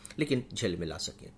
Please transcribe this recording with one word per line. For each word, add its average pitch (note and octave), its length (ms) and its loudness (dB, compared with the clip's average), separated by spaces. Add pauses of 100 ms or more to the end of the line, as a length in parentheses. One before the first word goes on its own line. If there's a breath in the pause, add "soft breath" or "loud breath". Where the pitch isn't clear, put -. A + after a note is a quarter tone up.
(200 loud breath)
लेकिन C3+ 340 4
झिलमिला E2+ 440 2
सकें, - 400 -6